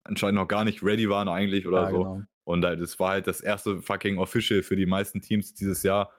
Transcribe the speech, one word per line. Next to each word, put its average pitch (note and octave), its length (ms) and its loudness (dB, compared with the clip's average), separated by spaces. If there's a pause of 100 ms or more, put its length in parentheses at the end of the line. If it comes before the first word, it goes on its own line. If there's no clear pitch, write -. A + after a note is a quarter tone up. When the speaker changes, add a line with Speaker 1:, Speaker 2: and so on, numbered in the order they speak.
Speaker 1:
anscheinend G2+ 340 0
noch F#2 80 0
gar G#2 160 0
nicht G#2+ 200 -2
ready G#2+ 260 2
waren G2+ 180 0
eigentlich F#2+ 400 0
oder F#2 160 4
Speaker 2:
Ja, F#2+ 60 2
Speaker 1:
so. F2+ 80 0
Speaker 2:
genau. F#2+ 240 -2 (240)
Speaker 1:
Und F2 180 2
halt, F2 160 0
es E2+ 200 -6
war F#2 100 2
halt F#2+ 180 0
das F2+ 140 -4
erste G2+ 400 -4
fucking G2 380 -2
Official G2+ 420 0
für - 140 -2
die F#2+ 100 2
meisten F#2+ 340 -2
Teams G#2 360 -2
dieses G2 280 -2
Jahr, G2 360 2